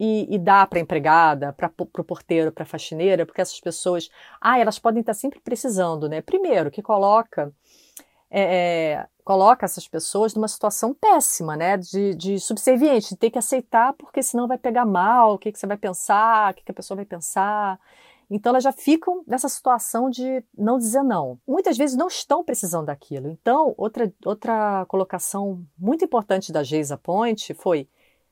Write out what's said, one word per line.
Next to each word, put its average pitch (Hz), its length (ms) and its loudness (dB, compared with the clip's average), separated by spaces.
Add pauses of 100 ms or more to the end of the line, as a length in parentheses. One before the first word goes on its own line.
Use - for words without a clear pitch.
e, 214 340 0
e 208 40 0
dar 196 280 6
pra 175 140 -2
empregada, 156 720 4
pra 170 160 -4
po-, 170 160 -6
pro - 180 -10
porteiro, 165 480 -2
pra 160 140 -12
faxineira, 165 600 -2
porque - 160 -6
essas - 180 -6
pessoas, 175 480 -4 (320)
ah, 247 180 2
elas 214 200 2
podem 233 240 0
tá 220 100 -4
sempre - 280 -6
precisando, 180 680 -4
né? 156 140 -6
Primeiro, 294 480 0
que - 100 -12
coloca, 202 720 2 (800)
é, 196 120 0
é, 175 640 0 (160)
coloca 196 440 4
essas - 200 -8
pessoas 202 480 -2
numa 214 140 -2
situação 220 460 -4
péssima, 277 600 2
né? 175 220 0
De, 196 380 -2
de 185 260 -4
subserviente, 254 720 2
de 285 60 -8
ter 233 140 0
que 247 80 -4
aceitar, 247 540 2
porque - 300 -6
senão 240 260 -2
vai 254 80 -2
pegar 240 300 0
mal, 214 480 4
o 185 40 -4
que 214 140 -6
que - 60 -18
você - 80 -10
vai 202 100 -4
pensar, 214 760 2
o 185 40 -10
que - 100 -20
que - 60 -14
a 185 40 -10
pessoa 196 220 -12
vai 196 80 -10
pensar. 196 760 -4 (500)
Então, 214 220 -2
elas 254 140 2
já 269 80 2
ficam 320 520 0
nessa 262 240 -4
situação 247 640 -2
de 254 320 -4 (160)
não 226 200 2
dizer 240 260 0
não. 151 420 -2
Muitas 311 320 0
vezes 269 180 0
não 330 120 0
estão 349 340 -2
precisando 170 440 -4
daquilo. 143 420 -10
Então, 254 480 0
outra, 220 360 -4 (120)
outra 208 640 -2
colocação 190 800 -4 (140)
muito 247 260 0
importante 196 460 -2
da 151 140 -2
Geisa 143 340 -2
Ponte 214 560 -4
foi: 160 340 0 (440)